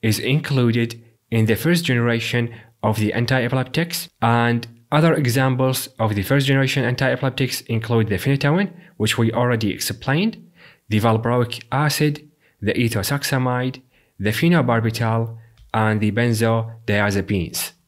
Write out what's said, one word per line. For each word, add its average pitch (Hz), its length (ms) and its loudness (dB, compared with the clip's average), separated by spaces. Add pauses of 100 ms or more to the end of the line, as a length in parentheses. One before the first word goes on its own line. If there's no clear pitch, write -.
is 110 160 2
included 120 840 0 (280)
in 113 160 2
the 110 80 4
first 170 320 0
generation 117 680 0 (280)
of 107 160 0
the 107 160 2
anti-epileptics, 131 960 -2 (100)
and 117 460 2 (260)
other 156 220 4
examples 131 720 0 (120)
of 107 160 0
the 101 80 0
first 139 240 2
generation 135 380 0
anti-epileptics 127 800 -2
include 113 460 0
the 98 100 -2
phenytoin, 147 560 0 (240)
which 107 180 -2
we 113 160 2
already 113 400 0
explained, - 640 -2 (540)
the 104 100 2
valproic 117 720 0
acid, 147 560 -2 (320)
the 98 140 -2
ethosuximide, 127 1040 -2 (380)
the 104 140 -2
phenobarbital, 113 1040 0 (380)
and 107 300 2
the 104 100 0
benzodiazepines. 107 1600 -2 (160)